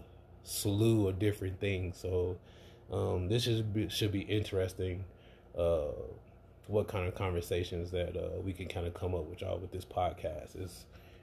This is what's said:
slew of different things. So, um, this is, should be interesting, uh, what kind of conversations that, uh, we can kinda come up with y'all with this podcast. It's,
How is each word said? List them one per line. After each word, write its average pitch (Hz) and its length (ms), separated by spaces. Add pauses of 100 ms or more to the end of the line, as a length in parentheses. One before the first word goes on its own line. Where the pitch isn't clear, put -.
(420)
slew 107 680
of 95 100
different 95 420
things. 92 360
So, 90 400 (560)
um, 95 360
this 117 180
is, 113 160 (300)
should 104 200
be 98 100
interesting, 92 800 (520)
uh, 85 360 (760)
what 104 220
kind 92 180
of 90 80
conversations 87 800
that, 87 240
uh, 87 240
we 95 120
can 90 140
kinda 87 240
come 92 240
up 85 120
with 87 160
y'all 92 160
with 90 140
this 90 120
podcast. 82 720
It's, - 300 (360)